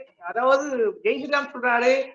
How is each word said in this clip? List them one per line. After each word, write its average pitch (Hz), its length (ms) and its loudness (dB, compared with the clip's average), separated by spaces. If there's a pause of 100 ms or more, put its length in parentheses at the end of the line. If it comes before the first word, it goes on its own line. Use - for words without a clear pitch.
(180)
அதாவது 254 500 0 (360)
ஜெய் 233 140 0
ஸ்ரீராம் 277 360 -4
சொல்றாரு, 247 380 2 (240)